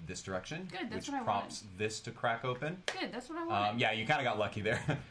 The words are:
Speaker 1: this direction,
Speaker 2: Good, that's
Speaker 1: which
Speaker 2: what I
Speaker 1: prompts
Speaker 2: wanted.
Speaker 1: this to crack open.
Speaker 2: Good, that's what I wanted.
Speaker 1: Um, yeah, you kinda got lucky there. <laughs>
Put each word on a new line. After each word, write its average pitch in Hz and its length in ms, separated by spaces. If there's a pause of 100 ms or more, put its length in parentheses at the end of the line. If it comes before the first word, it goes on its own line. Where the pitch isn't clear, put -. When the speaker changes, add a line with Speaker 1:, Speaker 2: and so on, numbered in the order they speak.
Speaker 1:
this 87 140
direction, 151 500
Speaker 2:
Good, 349 200
that's - 160
Speaker 1:
which - 60
Speaker 2:
what 269 80
I - 20
Speaker 1:
prompts 101 400
Speaker 2:
wanted. 95 160
Speaker 1:
this 107 220
to 117 100
crack 117 340
open. 147 360 (180)
Speaker 2:
Good, 359 120
that's - 180
what 330 100
I 339 60
wanted. 104 240
Speaker 1:
Um, 117 100
yeah, 117 120
you 110 140
kinda 143 180
got 117 160
lucky 101 220
there. 104 260
<laughs> 143 100 (140)